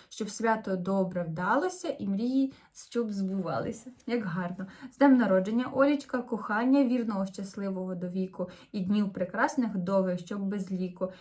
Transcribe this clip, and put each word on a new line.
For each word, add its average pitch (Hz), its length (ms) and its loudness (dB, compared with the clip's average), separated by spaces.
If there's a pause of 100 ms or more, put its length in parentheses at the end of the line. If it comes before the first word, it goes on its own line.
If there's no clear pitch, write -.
щоб 214 200 -8
свято 220 460 -2
добре 185 480 0
вдалося 226 760 -2
і 202 80 -6
мрії, 254 460 0 (360)
щоб 233 220 -2
збувалися. 196 800 -4 (160)
Як 233 160 -2
гарно. 180 440 -4 (260)
З - 40 -20
днем 277 200 8
народження, 208 560 4
Олічка, 277 480 2
кохання, 240 640 2
вірного, 226 420 0
щасливого 190 720 -6
до 180 120 -6
віку 185 420 -4 (220)
і 208 80 -4
днів 196 340 2
прекрасних 208 640 0
довгих, 185 420 2
щоб 202 220 -6
без 196 300 -4
ліку. 180 500 -4